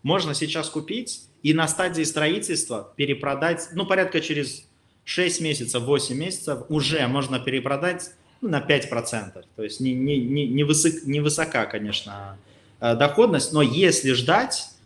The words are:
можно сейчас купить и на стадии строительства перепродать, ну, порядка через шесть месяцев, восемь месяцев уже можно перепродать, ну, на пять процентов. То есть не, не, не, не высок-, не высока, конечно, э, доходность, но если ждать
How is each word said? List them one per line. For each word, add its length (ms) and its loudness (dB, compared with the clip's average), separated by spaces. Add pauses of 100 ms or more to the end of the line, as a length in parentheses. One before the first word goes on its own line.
можно 300 0
сейчас 360 -4
купить 520 -6 (220)
и 100 6
на 140 4
стадии 360 0
строительства 920 -2
перепродать, 760 -2
ну, 120 -4
порядка 360 2
через 440 -4 (380)
шесть 380 0
месяцев, 420 -2
восемь 340 0
месяцев 420 -6 (100)
уже 380 2
можно 320 0
перепродать, 720 -2 (300)
ну, 80 -2
на 120 2
пять 280 2
процентов. 560 -6 (100)
То 80 -8
есть 160 -8
не, 140 0
не, 240 0
не, 300 0
не 160 2
высок-, 420 2
не 160 0
высока, 440 0
конечно, 720 -8 (440)
э, 140 4
доходность, 580 4
но 80 4
если 520 4
ждать 560 0 (160)